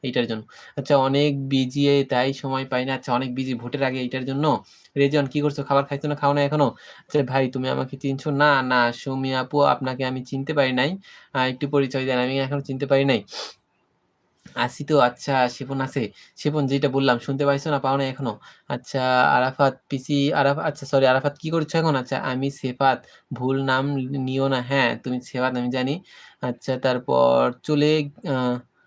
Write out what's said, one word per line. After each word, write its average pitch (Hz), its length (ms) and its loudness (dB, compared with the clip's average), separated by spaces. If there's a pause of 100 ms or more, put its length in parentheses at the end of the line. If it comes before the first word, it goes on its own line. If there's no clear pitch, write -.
এইটার 123 240 -2
জন্য। 110 160 -6 (340)
আচ্ছা, 143 200 0
অনেক 139 340 4 (180)
বিজি, 131 340 0 (220)
তাই 131 300 0
সময় 135 320 -4
পাই 127 180 -2
না। 131 100 -4
আচ্ছা, 131 180 -8
অনেক 127 220 -2
বিজি 131 200 -6
ভোটের 120 300 -6
আগে 131 160 -2
এইটার 127 240 -6
জন্য। 135 200 -2 (520)
রেজন, 143 300 4
কি 135 140 -4
করছো? 147 240 -2
খাবার 139 200 2
খাইছো 139 240 -6
না 147 80 -2
খাও 143 160 2
না 143 100 2
এখনো? 143 240 2 (300)
আচ্ছা, - 260 -4
ভাই, 135 280 0
তুমি 131 180 -4
আমাকে 135 280 -4
চিনছো? 135 340 -6
না, 143 200 4 (120)
না, 127 180 2 (120)
সুমি 131 420 -6
আপু, 131 280 -2
আপনাকে 131 420 0
আমি 131 200 -4
চিনতে 139 300 -6
পারি 135 180 2
নাই। 127 180 2 (420)
আহ, 127 160 0
একটু 127 200 -4
পরিচয় 135 360 0
দেন, 127 140 0
আমি 127 200 0
এখনো 139 240 -4
চিনতে 135 240 -6
পারি 139 180 4
নাই। 131 160 4 (1400)
আছি 123 280 -4
তো। 151 160 0
আচ্ছা, 123 340 2 (140)
শিপন 135 320 -6
আছে। 131 220 -4 (340)
শিপন, 151 300 -2
যেটা 139 220 0
বললাম, 135 300 2
শুনতে 139 280 -4
পাইছো 139 240 0
না, 143 80 0
পাও 135 180 0
না 139 80 0
এখনো? 131 280 -4 (360)
আচ্ছা, 127 340 -4 (280)
আরাফাত, 131 440 2 (120)
পিসি 143 320 -4 (140)
আরাফ-, 147 320 2
আচ্ছা, 151 220 -4
সরি, 135 200 4
আরাফাত, 131 320 2
কি 160 120 -8
করছো 160 280 -2
এখন? 160 180 2
আচ্ছা, 127 220 -4
আমি 131 320 -4
সেফাত, 131 480 0 (340)
ভুল 127 300 -2
নাম 135 220 0 (360)
নিও 131 280 -2
না। 131 140 0
হ্যাঁ, 127 360 2
তুমি 123 220 -6
সেফাত, 127 360 -2
আমি 123 140 -2
জানি। 131 240 -2 (480)
আচ্ছা, 127 360 -6
তারপর 127 580 2 (260)
চলে, 151 280 2 (380)
আহ, 127 280 0 (300)